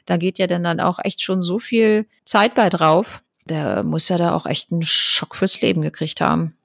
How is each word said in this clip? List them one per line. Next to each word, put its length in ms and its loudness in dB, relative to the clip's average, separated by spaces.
da 140 0
geht 200 -2
ja 80 2
dann, 180 0
dann 160 0
auch 220 0
echt 200 -6
schon 180 -2
so 180 -2
viel 460 2
Zeit 280 2
bei 140 4
drauf. 540 2
Der 360 -2
muss 280 0
ja 80 2
da 160 2
auch 100 -2
echt 260 -6
einen 120 -2
Schock 520 -2
fürs 280 -2
Leben 180 0
gekriegt 400 -6
haben. 340 0